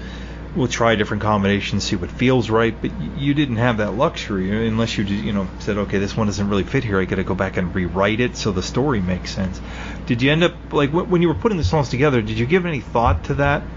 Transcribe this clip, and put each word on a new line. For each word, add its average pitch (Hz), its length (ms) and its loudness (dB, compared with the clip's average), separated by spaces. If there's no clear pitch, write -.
We'll 127 140 2
try 113 280 2
different 104 260 0
combinations, 101 640 2
see 107 120 -2
what - 140 -4
feels 120 400 2
right. 113 280 4
But - 140 -4
y-, - 240 -6
you 143 160 0
didn't 139 240 2
have 117 220 2
that 104 160 0
luxury 107 760 0
unless 113 300 0
you, 110 60 0
you 101 280 -2
know, 98 160 -2
said, 104 180 -2
"Okay, 98 200 0
this 98 160 -2
one 110 120 2
doesn't 101 240 0
really 98 120 2
fit 127 220 0
here. 98 160 2
I 92 60 0
gotta 95 180 0
go 98 100 -2
back 95 220 -2
and 87 180 -2
rewrite 98 460 0
it 123 160 0
so 107 160 -2
the 92 100 -2
story 127 380 0
makes 90 300 -4
sense." 92 320 -4
Did 120 140 2
you 135 100 4
end 160 140 4
up, 170 80 2
like, 143 200 2
w-, 165 180 0
when 175 140 4
you 175 60 4
were 156 60 2
putting 214 220 0
the 151 80 -2
songs 147 240 2
together, 131 320 2
did 110 180 -2
you 117 60 2
give 175 220 2
any 151 140 -4
thought 120 440 2
to 143 100 -2
that, 143 280 2